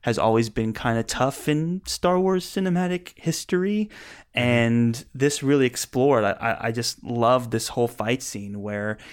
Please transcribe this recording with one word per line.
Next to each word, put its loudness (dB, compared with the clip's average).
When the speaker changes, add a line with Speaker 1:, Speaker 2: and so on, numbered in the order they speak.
Speaker 1:
has 0
always 2
been -2
kinda -2
tough -4
in 0
Star 0
Wars 0
cinematic -2
history. -2
Speaker 2:
Mm-hmm. -2
Speaker 1:
And 2
this 0
really 4
explored, 2
I, 2
I, -4
I -2
just -6
love 2
this -2
whole 0
fight -2
scene -10
where -6